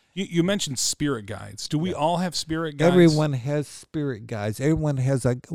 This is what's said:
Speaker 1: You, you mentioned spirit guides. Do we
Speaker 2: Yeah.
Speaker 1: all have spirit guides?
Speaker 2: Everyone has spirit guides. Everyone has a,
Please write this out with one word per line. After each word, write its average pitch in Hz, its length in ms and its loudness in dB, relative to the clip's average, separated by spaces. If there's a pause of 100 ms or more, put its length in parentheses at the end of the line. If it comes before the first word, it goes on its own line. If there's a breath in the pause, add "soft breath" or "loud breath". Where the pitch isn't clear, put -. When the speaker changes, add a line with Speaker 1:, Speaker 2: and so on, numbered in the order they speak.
(140)
Speaker 1:
You, 190 140 -4
you 170 140 2
mentioned 175 360 0
spirit 131 480 -2
guides. 104 420 -12
Do 151 100 0
we 180 120 -2
Speaker 2:
Yeah. 180 60 -6
Speaker 1:
all 160 220 0
have 180 160 -2
spirit 160 420 -6
guides? 160 160 6
Speaker 2:
Everyone 156 420 6
has 139 340 -2
spirit 135 580 -8
guides. 107 340 -4
Everyone 151 360 2
has 131 280 0
a, 127 120 2 (180)